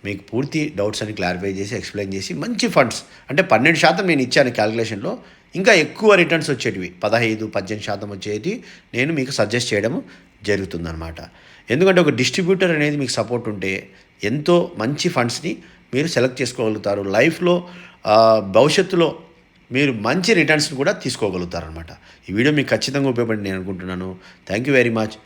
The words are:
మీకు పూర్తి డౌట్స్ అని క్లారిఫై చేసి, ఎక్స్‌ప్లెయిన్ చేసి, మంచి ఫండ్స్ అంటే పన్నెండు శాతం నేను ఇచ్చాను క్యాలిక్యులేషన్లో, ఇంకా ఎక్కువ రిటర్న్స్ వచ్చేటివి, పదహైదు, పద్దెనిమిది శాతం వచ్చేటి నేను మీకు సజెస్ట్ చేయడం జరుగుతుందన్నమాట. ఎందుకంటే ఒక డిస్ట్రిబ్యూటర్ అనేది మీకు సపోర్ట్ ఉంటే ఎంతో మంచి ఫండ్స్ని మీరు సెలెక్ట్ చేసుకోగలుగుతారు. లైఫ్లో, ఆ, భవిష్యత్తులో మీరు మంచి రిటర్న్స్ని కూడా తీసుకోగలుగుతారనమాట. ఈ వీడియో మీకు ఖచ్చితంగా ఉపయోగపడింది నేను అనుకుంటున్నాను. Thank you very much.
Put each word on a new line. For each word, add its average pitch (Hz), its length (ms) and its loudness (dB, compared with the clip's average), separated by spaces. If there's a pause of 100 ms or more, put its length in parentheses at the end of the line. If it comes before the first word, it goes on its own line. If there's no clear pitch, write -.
మీకు 101 180 -8
పూర్తి 143 520 -4
డౌట్స్ 104 280 -2
అని 107 100 -8
క్లారిఫై 92 380 -4
చేసి, 101 240 -6
ఎక్స్‌ప్లెయిన్ 98 380 -6
చేసి, 98 200 -8
మంచి 220 340 -2
ఫండ్స్ 143 360 2 (260)
అంటే 165 140 2
పన్నెండు 156 340 4
శాతం 175 300 4
నేను 151 140 2
ఇచ్చాను 127 300 2
క్యాలిక్యులేషన్లో, 113 680 -2 (380)
ఇంకా 196 180 4
ఎక్కువ 196 420 4
రిటర్న్స్ 165 340 2
వచ్చేటివి, 95 440 -4 (100)
పదహైదు, 110 440 0
పద్దెనిమిది 104 380 -6
శాతం 101 240 -8
వచ్చేటి 104 540 -6 (300)
నేను 135 200 -2
మీకు 131 180 -2
సజెస్ట్ 113 420 -2
చేయడం 113 300 -2 (400)
జరుగుతుందన్నమాట. 85 720 -4 (540)
ఎందుకంటే 180 320 4
ఒక 147 80 4
డిస్ట్రిబ్యూటర్ 175 640 0
అనేది 147 260 0
మీకు 131 140 -4
సపోర్ట్ 113 380 -4
ఉంటే 95 400 -6 (340)
ఎంతో 147 540 2
మంచి 143 320 -2
ఫండ్స్ని 143 480 -2 (360)
మీరు - 140 0
సెలెక్ట్ 127 340 0
చేసుకోగలుగుతారు. 107 600 -2
లైఫ్లో, 165 680 2 (380)
ఆ, 110 340 6
భవిష్యత్తులో 147 800 2 (520)
మీరు 135 220 2
మంచి 143 400 0
రిటర్న్స్ని 151 440 2
కూడా 147 140 0
తీసుకోగలుగుతారనమాట. 87 960 -6 (420)
ఈ 92 40 -6
వీడియో 131 220 2
మీకు 135 140 0
ఖచ్చితంగా 135 400 0
ఉపయోగపడింది 113 340 -2
నేను 95 140 -4
అనుకుంటున్నాను. 92 580 -8 (360)
Thank 120 180 -2
you 135 100 6
very 120 160 2
much. 107 180 -2 (120)